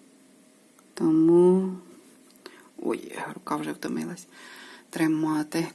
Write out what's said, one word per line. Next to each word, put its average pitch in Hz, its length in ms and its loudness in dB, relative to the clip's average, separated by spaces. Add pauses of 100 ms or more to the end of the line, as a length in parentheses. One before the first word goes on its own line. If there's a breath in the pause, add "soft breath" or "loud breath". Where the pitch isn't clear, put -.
(920)
тому, 170 800 4 (1080 loud breath)
ой, - 400 -6 (160)
рука - 220 -8
вже 151 160 -8
втомилась - 560 -8 (600 loud breath)
тримати 156 840 -2